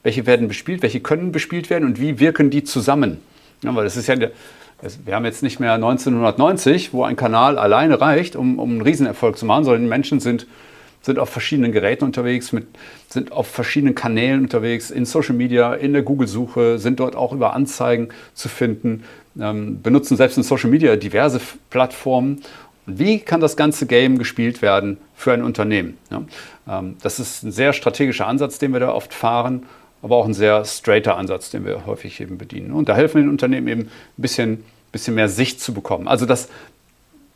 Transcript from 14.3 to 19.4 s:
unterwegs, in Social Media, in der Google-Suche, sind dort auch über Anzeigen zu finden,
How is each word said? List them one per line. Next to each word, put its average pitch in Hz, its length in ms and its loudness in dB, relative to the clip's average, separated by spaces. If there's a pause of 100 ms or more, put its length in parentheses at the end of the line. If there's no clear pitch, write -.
unterwegs, 117 500 -2
in 123 120 -2
Social 139 300 0
Media, 120 400 2
in 139 180 -2
der 143 100 2
Google-Suche, 120 760 0
sind 123 220 0
dort 127 160 -2
auch 123 160 -2
über 123 200 0
Anzeigen 123 580 -2 (240)
zu - 140 -10
finden, 113 540 -4 (380)